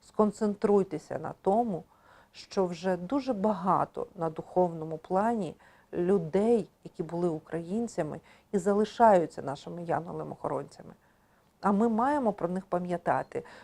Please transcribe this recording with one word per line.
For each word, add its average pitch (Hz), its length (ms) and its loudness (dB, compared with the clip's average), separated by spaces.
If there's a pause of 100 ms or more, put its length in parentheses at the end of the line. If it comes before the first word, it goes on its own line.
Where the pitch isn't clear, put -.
сконцентруйтеся 202 1120 0
на 156 220 -8
тому, 202 420 0 (480)
що - 340 -4
вже 175 320 -2
дуже 247 360 -4
багато 185 840 0
на 165 140 -4
духовному 160 680 -2
плані 202 580 -2 (380)
людей, 190 760 2 (160)
які - 200 -8
були 170 260 -2
українцями 165 880 -6 (320)
і 208 60 2
залишаються 202 840 4
нашими 165 420 -10
янголами-охоронцями. 156 1120 -6 (680)
А 196 100 2
ми 214 180 2
маємо 240 440 2
про 170 160 -4
них 185 160 -6
пам'ятати, 175 800 -4 (200)